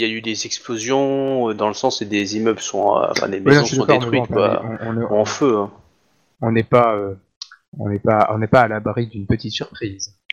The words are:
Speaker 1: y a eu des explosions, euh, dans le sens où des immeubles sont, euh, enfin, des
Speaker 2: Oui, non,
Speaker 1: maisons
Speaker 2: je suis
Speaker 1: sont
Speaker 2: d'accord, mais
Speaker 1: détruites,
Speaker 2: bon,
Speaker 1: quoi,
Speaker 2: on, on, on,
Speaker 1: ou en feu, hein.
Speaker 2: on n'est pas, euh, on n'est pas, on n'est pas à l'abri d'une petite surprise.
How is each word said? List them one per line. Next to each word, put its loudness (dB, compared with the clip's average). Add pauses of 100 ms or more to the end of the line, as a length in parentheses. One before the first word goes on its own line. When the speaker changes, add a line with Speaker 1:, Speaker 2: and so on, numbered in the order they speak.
Speaker 1:
y -2
a -6
eu -8
des -6
explosions, -2
euh, -2
dans 0
le -2
sens -2
où -4
des -2
immeubles 0
sont, 0
euh, 2
enfin, -2
des -4
Speaker 2:
Oui, -8
non, 6
Speaker 1:
maisons 8
Speaker 2:
je 0
suis -4
Speaker 1:
sont 2
Speaker 2:
d'accord, 4 (100)
mais 2
Speaker 1:
détruites, -4
Speaker 2:
bon, -4
Speaker 1:
quoi, 2 (180)
Speaker 2:
on, -8
on, -4
on, -2
Speaker 1:
ou -2
en 4
feu, 2
hein. -2 (680)
Speaker 2:
on 0
n'est 4
pas, 4
euh, -4 (640)
on -4
n'est -2
pas, 2
on -2
n'est -2
pas 6
à 4
l'abri -4
d'une -12
petite -2
surprise. -10 (180)